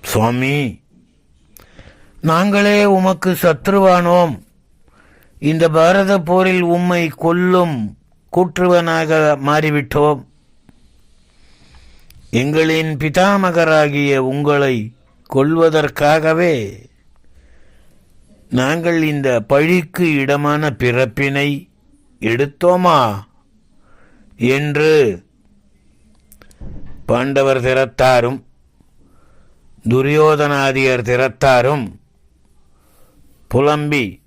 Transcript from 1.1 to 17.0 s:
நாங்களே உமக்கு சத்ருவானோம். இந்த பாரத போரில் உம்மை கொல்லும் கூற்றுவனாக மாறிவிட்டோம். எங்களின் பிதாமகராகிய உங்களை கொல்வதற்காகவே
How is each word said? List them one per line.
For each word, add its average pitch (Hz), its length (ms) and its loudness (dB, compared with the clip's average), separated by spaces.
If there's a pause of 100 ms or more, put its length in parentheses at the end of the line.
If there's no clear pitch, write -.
நாங்களே 202 640 2
உமக்கு 190 480 0
சத்ருவானோம். 175 1000 2 (1080)
இந்த 160 260 0
பாரத 180 520 2
போரில் 185 440 0 (100)
உம்மை 175 280 0 (140)
கொல்லும் 175 600 0 (560)
கூற்றுவனாக 170 760 0 (360)
மாறிவிட்டோம். 147 760 0 (2000)
எங்களின் 160 640 -2
பிதாமகராகிய 156 1160 0 (180)
உங்களை 143 440 0 (560)
கொல்வதற்காகவே 156 1200 0 (2000)